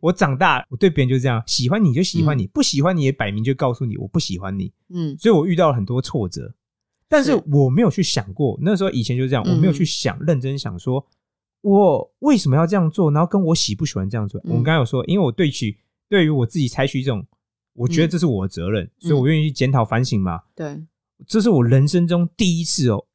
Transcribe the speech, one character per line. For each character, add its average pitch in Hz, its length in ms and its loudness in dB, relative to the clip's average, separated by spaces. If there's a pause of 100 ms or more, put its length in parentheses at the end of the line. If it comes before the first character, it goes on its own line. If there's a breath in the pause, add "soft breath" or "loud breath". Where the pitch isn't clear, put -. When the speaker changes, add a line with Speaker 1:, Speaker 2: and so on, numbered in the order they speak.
Speaker 1:
我 160 100 2
长 143 280 0
大， 147 320 2
我 131 60 -10
对 196 120 4
别 151 160 2
人 123 40 0
就 131 100 0
这 127 100 0
样， 113 180 0
喜 123 220 -2
欢 208 160 2
你 143 80 4
就 139 100 0
喜 165 220 0
欢 151 120 2
你， 107 80 -2
Speaker 2:
嗯。 95 80 -8
Speaker 1:
不 302 100 0
喜 139 180 0
欢 180 160 2
你 156 60 -2
也 135 100 2
摆 110 180 -4
明 104 140 -4
就 135 100 0
告 127 200 -2
诉 127 100 -6
你， 110 140 -4
我 - 100 -10
不 - 100 -2
喜 95 200 -4
欢 98 200 -8
你。 92 140 -6 (160)
Speaker 2:
嗯。 165 300 -6
Speaker 1:
所 226 120 2
以 214 40 6
我 160 120 2
遇 180 80 0
到 165 140 4
了 139 60 2
很 110 100 -2
多 120 160 -2
挫 117 260 -4
折， - 280 -12 (520)
但 294 160 4
是 285 100 2
Speaker 2:
是。 233 100 2 (100)
Speaker 1:
我 139 160 4
没 147 140 2
有 202 80 4
去 196 120 0
想 98 300 -4
过， 127 300 -2
那 202 120 2
时 180 80 0
候 196 80 0
以 123 120 -2
前 120 140 -2
就 131 120 -2
这 131 60 -2
样， 110 120 0
Speaker 2:
嗯。 - 80 2
Speaker 1:
我 - 60 2
没 165 60 4
有 180 60 4
去 143 120 0
想， - 400 -2
认 151 160 0
真 135 180 -6
想 135 200 -8
说， 131 280 -4 (540)
我 196 600 4
为 277 180 4
什 151 120 0
么 127 60 4
要 165 100 4
这 180 80 -2
样 170 160 2
做， 160 220 0
然 151 100 2
后 175 60 2
跟 202 120 0
我 170 140 2
喜 107 200 -2
不 127 100 -4
喜 - 120 -6
欢 95 120 -2
这 104 80 -6
样 107 100 -4
做。 98 180 -8
Speaker 2:
嗯。 - 60 -6
Speaker 1:
我 - 40 0
们 120 100 2
刚 151 80 2
刚 160 80 2
有 127 40 2
说， 123 200 -2
因 196 160 0
为 180 60 2
我 120 40 0
对 151 200 0
取， 110 280 -4 (300)
对 196 160 2
于 156 60 2
我 131 160 0
自 - 120 -6
己 139 80 0
采 135 200 -2
取 143 120 -6
一 127 60 -2
种， 117 200 -4 (500)
我 120 120 -4
觉 165 140 0
得 165 80 2
这 170 100 -2
是 160 80 0
我 98 220 -2
的 - 0 -
责 85 220 -6
任， 104 140 -2
Speaker 2:
嗯。 113 60 -14 (100)
Speaker 1:
所 170 100 -4
以 - 20 2
我 135 160 2
愿 156 120 2
意 156 80 0
去 143 40 -4
检 131 180 0
讨 131 140 2
反 117 180 0
省 120 180 0
嘛。 87 160 -2
Speaker 2:
嗯。 - 60 -14 (140)
对。 156 300 -12 (400)
Speaker 1:
这 214 120 0
是 220 120 4
我 147 120 4
人 131 240 4
生 175 220 2
中 175 260 2
第 180 240 0
一 170 60 -4
次 147 240 0
哦， 101 160 -2 (100)